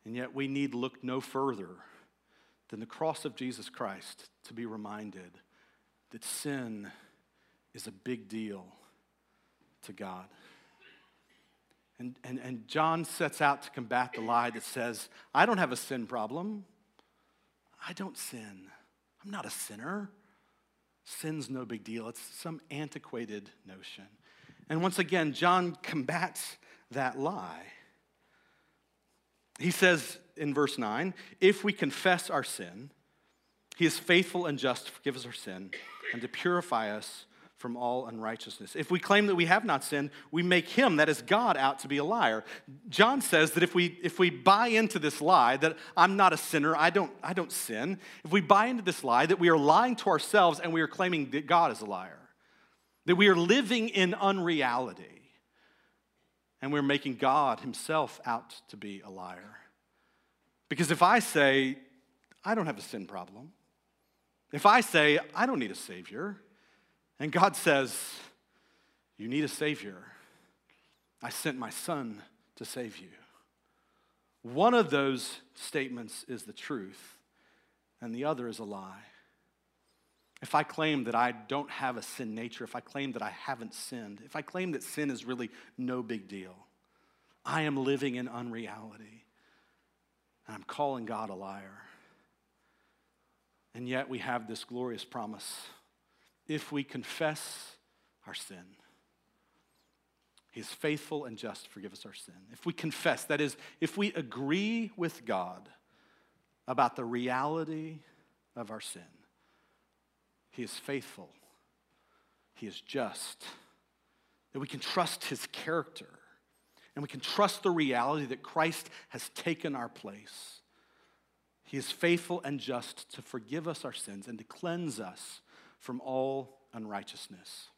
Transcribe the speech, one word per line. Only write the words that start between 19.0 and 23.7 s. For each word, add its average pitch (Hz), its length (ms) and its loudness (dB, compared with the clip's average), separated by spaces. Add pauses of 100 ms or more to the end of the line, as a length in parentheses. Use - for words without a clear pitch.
I'm 202 80 -16
not 202 140 -8
a - 60 -10
sinner. 170 600 -10 (920)
Sin's 156 460 -8
no 127 160 -6
big 107 180 -8
deal." 113 240 -8
It's 120 120 -14
some - 500 -12
antiquated 120 800 -10 (160)
notion. 95 400 -18 (640)